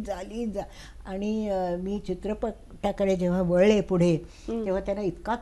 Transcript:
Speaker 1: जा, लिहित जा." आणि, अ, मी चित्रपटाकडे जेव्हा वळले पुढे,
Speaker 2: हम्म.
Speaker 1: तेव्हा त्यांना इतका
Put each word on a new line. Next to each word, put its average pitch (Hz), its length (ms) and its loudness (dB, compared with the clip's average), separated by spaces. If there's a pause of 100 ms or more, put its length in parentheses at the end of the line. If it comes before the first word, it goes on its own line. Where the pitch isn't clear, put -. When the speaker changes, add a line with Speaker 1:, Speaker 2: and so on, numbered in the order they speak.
Speaker 1:
जा, 185 160 -8
लिहित 220 260 -6
जा." 202 140 -4 (440)
आणि, 208 420 -4
अ, 185 280 0
मी 190 300 -4
चित्रपटाकडे 202 1080 -2
जेव्हा 180 260 2
वळले 185 380 6
पुढे, 175 340 4 (340)
Speaker 2:
हम्म. 226 160 -2
Speaker 1:
तेव्हा 190 160 0
त्यांना 202 220 -4
इतका 208 400 -2